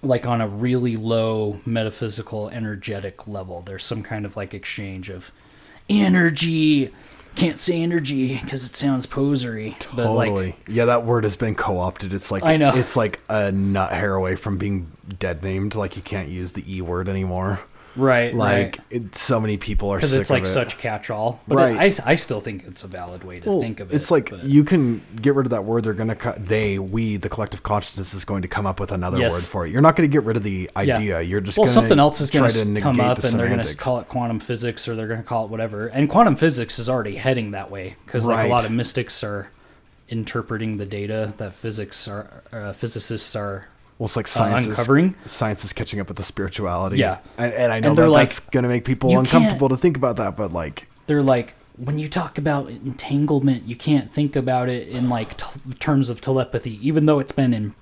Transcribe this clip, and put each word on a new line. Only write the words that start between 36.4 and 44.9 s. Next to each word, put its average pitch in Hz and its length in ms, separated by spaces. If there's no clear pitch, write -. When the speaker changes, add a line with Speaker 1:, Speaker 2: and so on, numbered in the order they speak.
Speaker 1:
is 117 100
already 110 280
heading 117 340
that 98 220
way 95 240
'cause, 120 220
like, 113 80
a 110 60
Speaker 2:
Right. 110 100
Speaker 1:
lot 120 120
of 107 60
mystics 117 540
are 101 260
interpreting 110 720
the 101 80
data 104 520
that 92 180
physics 107 520
are, 104 360
uh, 104 200
physicists 113 600
are, 101 300
Speaker 2:
Well, 113 60
it's - 100
like - 120
Speaker 1:
uh, - 20
Speaker 2:
science 113 360
is, - 40
Speaker 1:
uncovering. 135 460